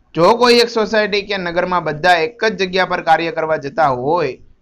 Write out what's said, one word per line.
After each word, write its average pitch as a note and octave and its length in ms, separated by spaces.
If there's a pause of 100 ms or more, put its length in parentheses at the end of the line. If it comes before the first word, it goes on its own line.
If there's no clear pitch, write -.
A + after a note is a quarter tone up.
(140)
જો F3 220
કોઈ A#3+ 180
એક A#3 140
સોસાયટી G#3+ 540
કે G3 140
નગરમાં F3 480
બધા D#3 280
એક E3 320
જ G3 180
જગ્યા F#3 220
પર F3 180
કાર્ય E3 280
કરવા D#3+ 260
જતા C#3+ 320
હોય C3+ 500 (240)